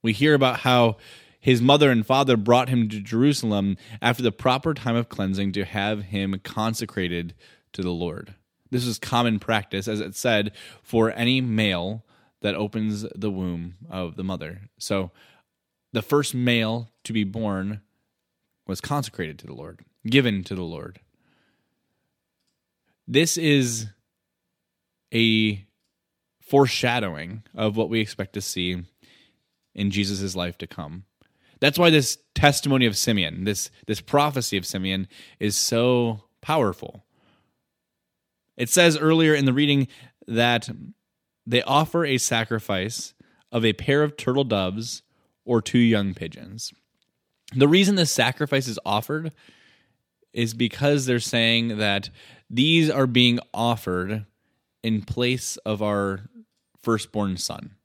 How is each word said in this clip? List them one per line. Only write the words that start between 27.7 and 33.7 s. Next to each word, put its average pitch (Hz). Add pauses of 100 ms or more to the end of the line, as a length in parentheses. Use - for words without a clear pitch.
what 107
we 113
expect 101
to 104
see 90 (880)
in 101
Jesus' 98
life 87
to 82
come. 85 (560)
That's 143
why 175
this 151 (160)
testimony 143
of 104
Simeon, 90
this, 104 (160)